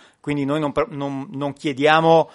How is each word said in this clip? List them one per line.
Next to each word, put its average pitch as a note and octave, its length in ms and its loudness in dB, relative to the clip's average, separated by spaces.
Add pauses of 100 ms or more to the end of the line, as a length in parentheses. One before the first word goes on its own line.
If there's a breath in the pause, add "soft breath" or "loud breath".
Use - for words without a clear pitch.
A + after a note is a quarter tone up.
(180 loud breath)
quindi C#3+ 260 -4
noi C#3+ 140 -2
non D3 140 -2
per-, D3+ 180 -2
non, C#3 400 -8
non C#3 220 -6
chiediamo D#3 840 2